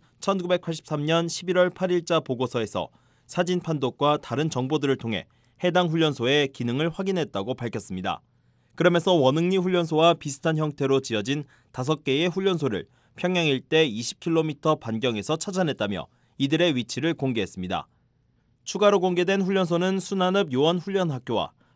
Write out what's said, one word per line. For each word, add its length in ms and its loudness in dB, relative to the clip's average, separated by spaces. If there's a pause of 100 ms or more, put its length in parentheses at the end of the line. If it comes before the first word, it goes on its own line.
(200)
천구백팔십삼 840 -2
년 220 2
십일월 440 0
팔일자 500 0
보고서에서 680 -4 (360)
사진 340 -2
판독과 580 0
다른 320 -2
정보들을 480 0
통해 280 -6 (380)
해당 240 2
훈련소의 640 2
기능을 380 -2
확인했다고 640 -4
밝혔습니다. 680 -6 (560)
그러면서 380 4
원흥리 420 4
훈련소와 580 2
비슷한 440 -2
형태로 420 0
지어진 440 -2 (280)
다섯 320 -2
개의 240 0
훈련소를 580 -2 (300)
평양 300 0
일대 400 2
이십 340 -6
킬로미터 560 0
반경에서 600 -2
찾아냈다며 720 -4 (320)
이들의 380 2
위치를 380 -4
공개했습니다. 760 -4 (760)
추가로 360 4
공개된 420 2
훈련소는 560 0
순안읍 540 0
요원 260 2
훈련학교와 760 -4 (240)